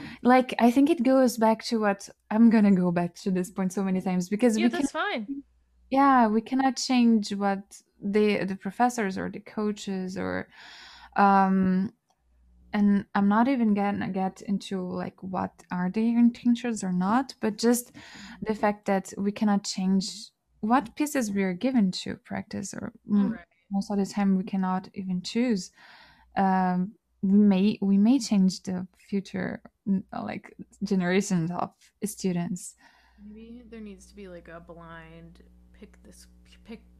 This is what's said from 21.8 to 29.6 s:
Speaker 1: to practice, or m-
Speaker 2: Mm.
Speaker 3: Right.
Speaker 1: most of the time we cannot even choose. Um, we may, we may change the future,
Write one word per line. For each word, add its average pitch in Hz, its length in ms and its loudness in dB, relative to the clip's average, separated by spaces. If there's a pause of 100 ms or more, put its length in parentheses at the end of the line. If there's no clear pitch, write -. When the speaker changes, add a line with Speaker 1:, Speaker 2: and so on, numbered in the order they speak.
Speaker 1:
to - 260 -8
practice, - 560 -10
or - 200 -12 (160)
m- 202 80 2 (120)
Speaker 2:
Mm. - 20 -4
Speaker 3:
Right. - 140 -12 (260)
Speaker 1:
most 196 200 -4
of 202 60 -2
the 196 100 0
time 196 300 0
we 185 80 -2
cannot 185 500 -4
even 185 280 -6
choose. 226 480 -2 (640)
Um, 185 580 0 (280)
we 196 160 4
may, 202 420 4
we 196 180 2
may 240 200 4
change 190 440 2
the 185 240 -8 (100)
future, - 640 -8 (260)